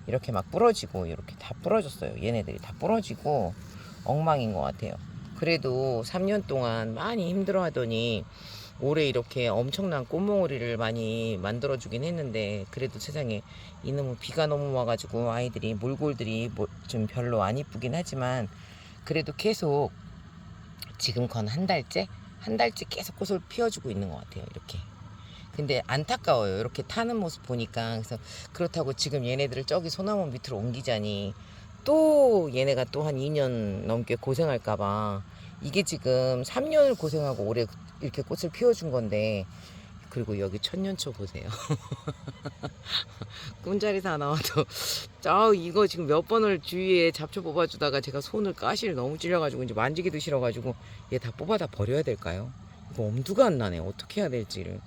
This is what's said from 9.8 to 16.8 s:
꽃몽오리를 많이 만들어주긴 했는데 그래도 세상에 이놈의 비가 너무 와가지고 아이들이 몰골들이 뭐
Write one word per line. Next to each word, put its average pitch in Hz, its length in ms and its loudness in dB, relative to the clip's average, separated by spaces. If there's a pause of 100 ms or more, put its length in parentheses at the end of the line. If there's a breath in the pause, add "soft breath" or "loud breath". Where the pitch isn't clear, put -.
꽃몽오리를 151 720 2
많이 113 600 0
만들어주긴 120 680 -2
했는데 110 680 -2
그래도 131 300 -4
세상에 127 420 -4 (420 loud breath)
이놈의 131 360 -2
비가 151 280 0
너무 143 260 0
와가지고 120 580 0
아이들이 113 440 -2
몰골들이 120 800 -2
뭐 104 140 -2 (200)